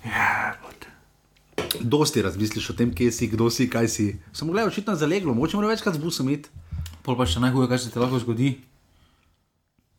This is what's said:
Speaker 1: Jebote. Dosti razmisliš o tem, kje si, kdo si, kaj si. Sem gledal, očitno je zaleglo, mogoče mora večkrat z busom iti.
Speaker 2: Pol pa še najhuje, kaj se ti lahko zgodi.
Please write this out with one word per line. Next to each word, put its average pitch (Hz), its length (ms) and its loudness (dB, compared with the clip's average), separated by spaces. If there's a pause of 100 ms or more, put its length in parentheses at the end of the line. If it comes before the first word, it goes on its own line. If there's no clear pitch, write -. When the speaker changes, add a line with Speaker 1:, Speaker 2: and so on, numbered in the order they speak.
Speaker 1:
Jebote. - 880 -4 (880)
Dosti 139 420 2
razmisliš 98 460 -2
o 98 80 -6
tem, 120 160 2
kje 120 200 2
si, 117 180 -2
kdo 110 200 2
si, 120 180 2
kaj 117 220 2
si. 104 220 0 (200)
Sem - 160 -10
gledal, 196 220 0
očitno 208 240 -2
je 170 60 0
zaleglo, 156 340 2
mogoče 143 240 0
mora 208 140 2
večkrat 214 240 0
z 147 60 -2
busom 151 280 -2
iti. 147 220 -2 (480)
Speaker 2:
Pol 127 160 -2
pa 123 100 0
še - 140 0
najhuje, 127 280 4
kaj 123 120 2
se 120 100 -4
ti 107 100 -6
lahko 127 200 2
zgodi. 120 320 2 (1500)